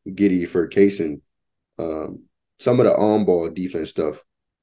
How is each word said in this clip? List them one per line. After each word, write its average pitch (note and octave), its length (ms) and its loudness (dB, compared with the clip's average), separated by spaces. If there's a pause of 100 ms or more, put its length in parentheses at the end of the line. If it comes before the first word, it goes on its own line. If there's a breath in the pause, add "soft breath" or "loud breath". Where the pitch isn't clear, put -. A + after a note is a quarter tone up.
Giddey F#2 400 0
for F2 200 -2
Cason, F2+ 520 0 (580)
um, D#2 440 -10 (360)
some B2 220 0
of A2+ 60 6
the G2 100 4
on-ball F#2+ 540 2
defense F2 400 -8
stuff D2+ 320 -6 (400)